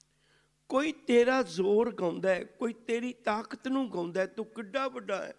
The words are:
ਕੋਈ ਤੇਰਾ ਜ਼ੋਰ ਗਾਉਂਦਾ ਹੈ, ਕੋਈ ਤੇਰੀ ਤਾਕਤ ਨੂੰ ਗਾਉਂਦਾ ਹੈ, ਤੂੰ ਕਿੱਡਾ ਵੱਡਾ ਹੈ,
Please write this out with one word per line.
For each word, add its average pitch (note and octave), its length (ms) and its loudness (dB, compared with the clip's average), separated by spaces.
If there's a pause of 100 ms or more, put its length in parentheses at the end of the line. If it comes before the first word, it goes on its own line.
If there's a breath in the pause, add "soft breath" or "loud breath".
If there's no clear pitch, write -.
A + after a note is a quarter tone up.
(680 soft breath)
ਕੋਈ D4 240 0
ਤੇਰਾ B3 500 4
ਜ਼ੋਰ G3+ 520 2
ਗਾਉਂਦਾ F3+ 400 0
ਹੈ, F3 100 -6
ਕੋਈ - 280 -4
ਤੇਰੀ A#3+ 400 -4
ਤਾਕਤ G#3+ 560 -6
ਨੂੰ C4 240 -2
ਗਾਉਂਦਾ F3 280 -4
ਹੈ, F#3+ 60 2
ਤੂੰ G#3+ 200 -8
ਕਿੱਡਾ A#3 420 -6
ਵੱਡਾ G3+ 360 -6
ਹੈ, - 140 -12